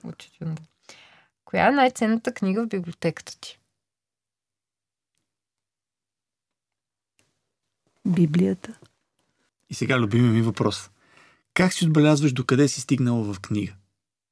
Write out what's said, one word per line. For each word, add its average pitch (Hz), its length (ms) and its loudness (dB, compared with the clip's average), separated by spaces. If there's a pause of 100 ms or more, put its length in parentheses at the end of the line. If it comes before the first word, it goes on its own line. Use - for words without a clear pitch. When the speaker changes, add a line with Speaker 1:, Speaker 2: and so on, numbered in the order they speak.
Speaker 1:
От - 140 -16
Тютюн, - 360 -12
да. 160 80 -14 (800)
Коя 185 240 0
е 254 40 4
най-ценната 247 640 0
книга 196 280 -2
в 233 60 -6
библиотеката 170 720 -8
ти? - 180 -20 (4000)
Speaker 2:
Библията. 180 680 0 (1000)
Speaker 3:
И - 40 -10
сега 127 240 -2
любимия 117 340 2
ми 113 100 2
въпрос. 113 480 -2 (640)
Как 185 180 2
си - 120 -4
отбелязваш 151 480 4
докъде 131 360 2
си - 120 -6
стигнала 120 540 -2
в 95 60 -14
книга? 98 320 -6 (600)